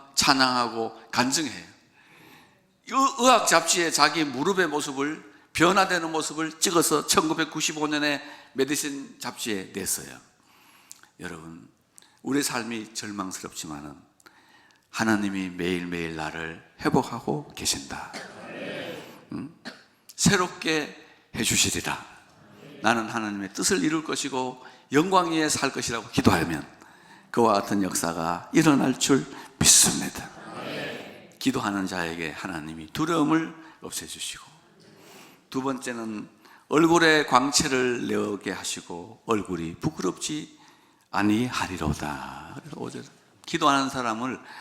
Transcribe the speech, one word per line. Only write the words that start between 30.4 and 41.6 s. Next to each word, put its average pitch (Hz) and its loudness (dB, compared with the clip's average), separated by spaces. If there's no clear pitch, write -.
기도하는 107 0
자에게 85 -4
하나님이 80 -10
두려움을 160 0
없애주시고, - -10
두 131 -4
번째는 120 -6
얼굴에 160 6
광채를 127 2
내게 104 -2
하시고 90 -10
얼굴이 90 -2
부끄럽지 - -6
아니하리로다. 82 -2